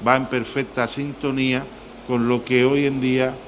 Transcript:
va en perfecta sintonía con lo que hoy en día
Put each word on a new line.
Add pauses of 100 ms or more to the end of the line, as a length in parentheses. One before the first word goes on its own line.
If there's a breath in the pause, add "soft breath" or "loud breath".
va
en
perfecta
sintonía (440)
con
lo
que
hoy
en
día (140)